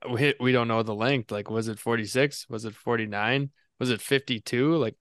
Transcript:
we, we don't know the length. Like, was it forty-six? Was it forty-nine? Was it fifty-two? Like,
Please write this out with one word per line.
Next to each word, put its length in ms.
we, 300
we 120
don't 160
know 140
the 120
length. 380
Like, 180
was 180
it 100
forty-six? 680
Was 160
it 100
forty-nine? 760
Was 100
it 100
fifty-two? 760
Like, 240